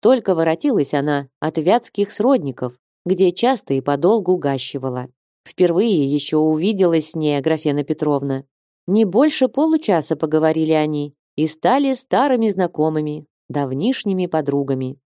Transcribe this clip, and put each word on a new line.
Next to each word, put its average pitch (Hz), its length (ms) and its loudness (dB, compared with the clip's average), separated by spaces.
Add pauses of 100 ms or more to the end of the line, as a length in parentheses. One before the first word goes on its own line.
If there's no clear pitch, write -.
Только 220 340 2
воротилась 165 600 0
она 143 340 0 (120)
от 156 180 -4
вятских 202 520 0
сродников, 156 640 -2 (320)
где 180 280 2
часто 233 420 0
и 135 80 -2
подолгу 175 560 2
гащивала. 131 720 -4 (380)
Впервые 175 600 2
еще 147 320 0
увиделась 160 720 2
с - 40 -10
ней 151 220 0
Аграфена 147 480 -2
Петровна. 139 600 -2 (420)
Не 214 180 2
больше 254 440 2
получаса 269 680 0
поговорили 156 560 0
они 151 420 -2 (220)
и 156 100 0
стали 262 460 0
старыми 247 560 0
знакомыми, 156 760 -2 (240)
давнишними 156 760 -2
подругами. 139 720 -2 (100)